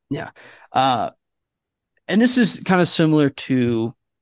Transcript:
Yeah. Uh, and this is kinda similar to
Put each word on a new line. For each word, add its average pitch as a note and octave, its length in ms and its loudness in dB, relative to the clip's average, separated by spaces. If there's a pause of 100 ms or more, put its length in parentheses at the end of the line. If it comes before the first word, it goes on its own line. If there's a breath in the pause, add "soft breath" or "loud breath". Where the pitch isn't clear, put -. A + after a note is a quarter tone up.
(100)
Yeah. - 200 -10 (400 loud breath)
Uh, B2+ 400 -2 (960)
and F#3+ 140 0
this B3 160 2
is A#3+ 280 0
kinda F3+ 200 2
similar D#3 460 2
to A#2+ 640 -2 (280)